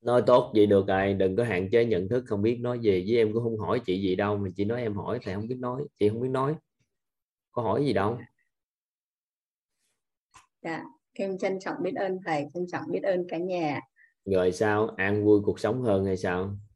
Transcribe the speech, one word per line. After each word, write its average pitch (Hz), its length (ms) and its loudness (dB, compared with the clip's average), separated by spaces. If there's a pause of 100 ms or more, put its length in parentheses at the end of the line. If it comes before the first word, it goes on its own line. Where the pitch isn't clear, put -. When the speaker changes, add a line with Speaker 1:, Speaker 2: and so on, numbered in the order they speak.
Speaker 1:
Nói 120 240 4
tốt 127 280 6
vậy 104 120 8
được 98 220 4
rồi, 98 260 2
đừng 95 220 2
có 120 80 2
hạn 95 260 -2
chế 117 140 4
nhận 98 240 0
thức, 123 180 0
không 101 160 -2
biết 117 180 2
nói 123 200 -4
gì. 95 280 2
Với 117 80 2
em 107 160 4
cũng 113 100 0
không 113 160 -2
hỏi 104 280 -2
chị 92 160 0
gì 92 140 0
đâu, 104 200 0
mà 98 200 -4
chị 101 80 -2
nói 120 180 -2
em 107 120 -4
hỏi, 95 280 -6
thầy 95 120 -8
không 107 140 -6
biết 127 100 -6
nói, 123 260 -6 (140)
chị 104 100 4
không 113 120 -2
biết 127 80 -4
nói. 131 260 -2 (960)
Có 120 100 -4
hỏi 113 220 0
gì 131 80 0
đâu. 104 260 0 (2500)
Speaker 2:
Dạ, 165 220 -8 (280)
em 196 260 -6
trân 190 220 -4
trọng - 220 -8
biết 185 140 -4
ơn 185 300 -4
thầy, 147 280 -2
trân 175 180 -6
trọng 156 180 -6
biết 190 120 -4
ơn 180 260 -2
cả 165 100 -6
nhà. 175 420 -4 (440)
Speaker 1:
Rồi 92 280 2
sao, 107 440 2
an 101 280 0
vui 104 200 8
cuộc 95 160 -2
sống 127 220 -2
hơn 98 220 2
hay 95 120 0
sao? 95 400 -4 (200)